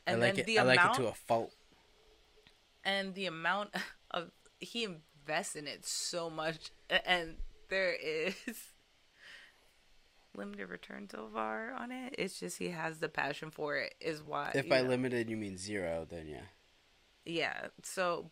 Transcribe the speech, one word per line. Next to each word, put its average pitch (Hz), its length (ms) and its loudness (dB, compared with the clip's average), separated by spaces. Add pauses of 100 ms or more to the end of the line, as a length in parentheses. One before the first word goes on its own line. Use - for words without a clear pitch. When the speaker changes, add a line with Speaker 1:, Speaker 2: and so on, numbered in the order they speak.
Speaker 1:
I 175 80 2
Speaker 2:
And - 80 4
Speaker 1:
like - 140 6
Speaker 2:
then 165 60 2
Speaker 1:
it. - 60 2
Speaker 2:
the 220 120 6
Speaker 1:
I - 60 10
like 127 180 10
Speaker 2:
amount 202 160 6
Speaker 1:
it 135 40 2
to 113 60 2
a 98 60 -2
fault. - 380 2 (1300)
Speaker 2:
and 196 300 0
the 190 120 -4
amount 170 440 0 (220)
<laughs> - 180 -18
of, 175 220 -4 (260)
he 233 260 -4
invests 165 720 -4
in 147 140 -8
it 104 180 -8
so - 420 -2
much, 160 440 -4 (180)
a-, - 180 4
and 170 280 2 (320)
there 185 260 2
is 160 400 0 (140)
<laughs> - 240 -12 (1600)
limited 202 320 -8
return 196 400 -12
so 220 240 -10
far 220 420 -4
on 247 180 -6
it. 254 260 -8
It's 185 220 -4
just 180 180 -6
he 180 120 -2
has 160 280 -4
the 160 100 -2
passion 147 440 -2
for 147 240 -2
it 120 240 -4
is 156 200 -2
why, 143 320 -4
Speaker 1:
If 139 120 2
Speaker 2:
you - 60 0
Speaker 1:
by 131 120 8
Speaker 2:
know. 127 60 2
Speaker 1:
limited 123 420 2
you 110 60 -2
mean 101 200 -4
zero, 90 540 -2
then 82 160 -8
yeah. 73 140 -8 (840)
Speaker 2:
Yeah. 160 440 -2 (160)
So, 175 480 -2